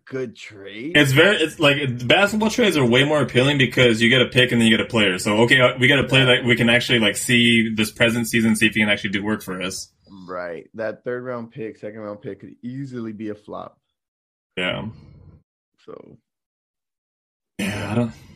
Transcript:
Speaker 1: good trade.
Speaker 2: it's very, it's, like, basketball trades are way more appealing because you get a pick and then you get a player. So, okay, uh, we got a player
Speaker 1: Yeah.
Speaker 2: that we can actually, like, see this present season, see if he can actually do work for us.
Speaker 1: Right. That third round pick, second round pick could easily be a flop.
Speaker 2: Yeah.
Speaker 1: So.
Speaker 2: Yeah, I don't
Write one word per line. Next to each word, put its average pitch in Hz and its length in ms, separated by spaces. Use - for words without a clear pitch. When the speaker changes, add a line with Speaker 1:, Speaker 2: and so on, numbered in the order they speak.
Speaker 1:
good 131 300
trade. 107 600
Speaker 2:
it's 139 160
very, 160 240
it's, - 220
like, 139 480
basketball 202 420
trades 208 280
are 135 100
way 127 180
more 151 160
appealing 131 380
because 123 420
you 117 80
get 127 140
a 113 60
pick 127 240
and 117 80
then 113 80
you 110 100
get 101 80
a - 20
player. 98 300
So, 104 240
okay, 120 180
uh, 123 180
we 127 100
got 143 100
a 127 60
player 135 220
Speaker 1:
Yeah. 127 100
Speaker 2:
that 127 100
we 120 100
can 117 140
actually, 120 300
like, 101 160
see 117 580
this 107 160
present 117 380
season, 113 280
see 110 120
if - 60
he 107 60
can 107 80
actually 101 220
do 98 140
work 107 180
for 90 180
us. 92 320
Speaker 1:
Right. 87 460
That 110 320
third 123 180
round 120 300
pick, 110 240
second 110 240
round 104 220
pick 98 180
could - 220
easily 123 500
be 107 160
a 104 60
flop. 92 440
Speaker 2:
Yeah. 92 300
Speaker 1:
So. - 320
Speaker 2:
Yeah, 101 320
I 107 40
don't 117 180